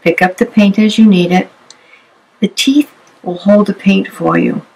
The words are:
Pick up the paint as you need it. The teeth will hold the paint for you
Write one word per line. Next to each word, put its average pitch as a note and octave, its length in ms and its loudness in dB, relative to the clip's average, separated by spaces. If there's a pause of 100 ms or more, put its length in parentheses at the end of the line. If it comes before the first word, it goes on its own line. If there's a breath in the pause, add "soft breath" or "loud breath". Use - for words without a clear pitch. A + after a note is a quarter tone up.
Pick E3+ 180 -2
up F#3 160 -2
the A3+ 80 0
paint G3+ 320 0
as G#3+ 220 0
you A3 80 6
need F3+ 240 2
it. F3+ 180 -2 (880 soft breath)
The G3 100 -2
teeth C#4+ 440 -2 (300)
will F3 140 -10
hold G#3 280 2
the A#3 80 -6
paint G3 360 -2
for E3 280 -4
you - 260 -4 (120)